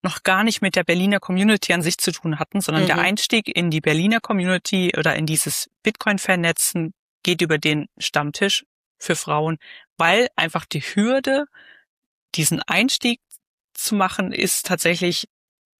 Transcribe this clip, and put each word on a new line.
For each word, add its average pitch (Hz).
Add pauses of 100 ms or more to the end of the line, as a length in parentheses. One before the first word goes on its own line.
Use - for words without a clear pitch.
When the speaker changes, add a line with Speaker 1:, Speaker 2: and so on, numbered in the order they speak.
Speaker 1:
noch -
gar 190
nicht 226
mit 190
der 180
Berliner 190
Community 196
an 175
sich 165
zu -
tun 156
hatten, 196
sondern 160
der 165
Speaker 2:
Mhm. 180
Speaker 1:
Einstieg 208
in 170
die 156
Berliner 185
Community 185
oder 160
in 156
dieses - (140)
Bitcoin-Vernetzen 180 (300)
geht 175
über 160
den 151 (100)
Stammtisch - (340)
für -
Frauen, 156 (400)
weil 196
einfach 165
die -
Hürde, 269 (880)
diesen 156
Einstieg 233 (540)
zu -
machen, 190
ist -
tatsächlich 175 (520)